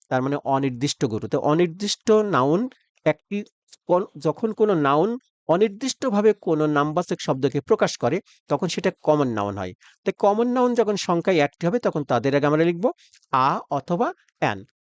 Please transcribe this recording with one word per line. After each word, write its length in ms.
তার 120
মানে 140
অনির্দিষ্ট 680
গরু। 220
তো 120
অনির্দিষ্ট 720
নাউন 580
একটি, 380
কোন, 180
যখন 360
কোনো 200
নাউন 440
অনির্দিষ্টভাবে 840
কোনো 320
নামবাচক 540
শব্দকে 420
প্রকাশ 360
করে, 240
তখন 200
সেটা 240
কমন 260
নাউন 300
হয়। 160
তো 120
কমন 300
নাউন 260
যখন 220
সংখ্যায় 420
একটি 300
হবে, 120
তখন 240
তাদের 320
আগে 100
আমরা 180
লিখব 280
আ 280
অথবা 420
অ্যান। 240